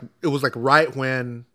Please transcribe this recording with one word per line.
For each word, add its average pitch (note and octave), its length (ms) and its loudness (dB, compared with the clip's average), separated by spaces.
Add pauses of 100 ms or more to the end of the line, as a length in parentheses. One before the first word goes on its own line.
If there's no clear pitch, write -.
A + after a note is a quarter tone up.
(220)
it F3 60 0
was, C#3 140 -2
like, C3+ 140 0
right C3+ 400 4
when B2+ 480 -4 (100)